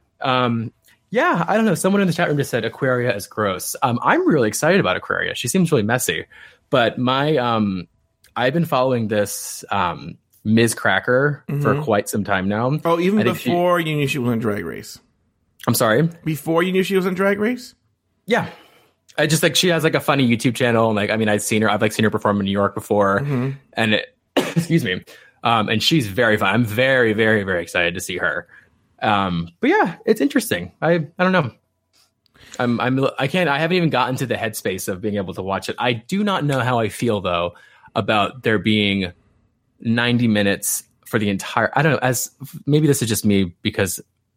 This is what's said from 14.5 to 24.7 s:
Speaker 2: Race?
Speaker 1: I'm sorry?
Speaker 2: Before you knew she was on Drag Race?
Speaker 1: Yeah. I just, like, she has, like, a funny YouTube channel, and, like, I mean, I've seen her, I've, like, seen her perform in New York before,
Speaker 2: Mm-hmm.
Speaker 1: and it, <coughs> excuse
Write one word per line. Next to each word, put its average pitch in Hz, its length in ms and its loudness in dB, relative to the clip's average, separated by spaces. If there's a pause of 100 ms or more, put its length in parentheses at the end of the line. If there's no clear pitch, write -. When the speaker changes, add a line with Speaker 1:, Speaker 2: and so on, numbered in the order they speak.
Speaker 2:
Race? - 340 -12 (680)
Speaker 1:
I'm 123 80 2
sorry? 117 280 4 (220)
Speaker 2:
Before 160 380 -2
you 185 100 -2
knew 185 100 2
she 190 140 0
was 185 100 0
on 185 80 -2
Drag 196 240 0
Race? 240 360 -4 (520)
Speaker 1:
Yeah. 220 240 0 (640)
I 151 100 2
just, 151 160 2
like, 160 140 2
she 190 120 2
has, 165 160 2
like, 156 100 2
a 139 60 2
funny 139 280 2
YouTube 120 280 2
channel, 117 320 4
and, 107 80 0
like, 101 140 0
I 110 60 0
mean, 110 120 2
I've 107 140 2
seen 107 200 0
her, 107 80 4
I've, 104 100 0
like, 110 120 0
seen - 120 -2
her 107 60 4
perform 104 300 0
in 98 60 -2
New 98 60 -2
York 101 220 0
before, 101 460 2
Speaker 2:
Mm-hmm. 135 300 -2 (240)
Speaker 1:
and 110 200 2
it, - 300 -4
<coughs> - 120 -6
excuse 165 480 0